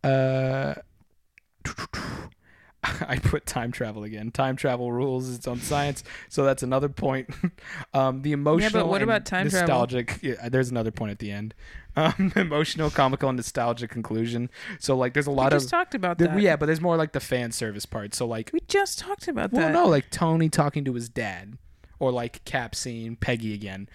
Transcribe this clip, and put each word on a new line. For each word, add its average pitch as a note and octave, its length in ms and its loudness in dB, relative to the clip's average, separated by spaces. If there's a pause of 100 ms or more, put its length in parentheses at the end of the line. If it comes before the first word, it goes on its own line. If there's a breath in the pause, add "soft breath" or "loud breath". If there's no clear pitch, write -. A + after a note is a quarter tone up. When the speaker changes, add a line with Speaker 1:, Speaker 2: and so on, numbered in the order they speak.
Speaker 1:
Uh, C3 680 2 (880)
<laughs> - 240 -8 (960 soft breath)
I - 340 -2
put - 280 0
time A#2+ 260 -4
travel G#2+ 320 -6
again. G#2+ 280 -8
Time C3 240 0
travel B2 360 0
rules B2+ 440 0
its A#2 120 -8
own B2 120 -4
science. C#3+ 440 -2 (260 loud breath)
So C#3 160 2
that's C3+ 180 4
another C3+ 260 2
point. C3 460 -2
<laughs> - 40 -16 (540 loud breath)
Um, C3+ 280 2
the C#3+ 100 -2
Speaker 2:
Yeah, D3 60 2
but C#3+ 140 2
Speaker 1:
emotional G#3 360 4
Speaker 2:
what G3 140 2
Speaker 1:
and A3 80 2
Speaker 2:
about G#3+ 160 2
time F#3 240 0
travel? F3+ 180 4
Speaker 1:
nostalgic, B2 540 2
yeah, A#2+ 280 -4
there's C3 200 4
another A2+ 220 0
point G#2+ 200 -4
at G2+ 80 -8
the G#2 120 -6
end. G#2 240 -6 (400 loud breath)
Um, E3 380 2
<laughs> - 20 0
emotional, D#3+ 560 2
comical, C3+ 380 4
and B2+ 80 0
nostalgic A#2+ 520 -2
conclusion. A#2 600 -2 (300 loud breath)
So, C3+ 160 2
like, B2+ 180 2
there's C#3+ 120 2
a C#3+ 60 -2
lot C3+ 200 4
Speaker 2:
We D3+ 40 6
just C#3 120 2
Speaker 1:
of - 40 -4
Speaker 2:
talked F4+ 240 0
about F3+ 240 -2
Speaker 1:
the, E3+ 80 6
Speaker 2:
that. E3+ 140 2
Speaker 1:
yeah, F3+ 160 6
but D3+ 100 0
there's D#3+ 140 2
more, E3+ 140 4
like, D#3+ 180 0
the C#3 60 -2
fan B2 320 -2
service G#2+ 360 -4
part. G#2 260 -8
So, B2 140 -2
like, A2+ 260 -6
Speaker 2:
We E4 140 0
just G4 320 0
talked G4 280 -8
about C#4 240 -2
Speaker 1:
well, D#4 160 4
Speaker 2:
that. D#4 60 2
Speaker 1:
no, F4 140 6
like, D3 240 2
Tony E3 380 2
talking D3 360 0
to C3 80 -2
his A#2 160 -6
dad. G#2 480 -8 (420 soft breath)
Or, C3 120 2
like, A#2+ 340 -6
Cap A#2+ 300 -6
seeing A2+ 400 -8
Peggy A2+ 400 -2
again. G2+ 400 -10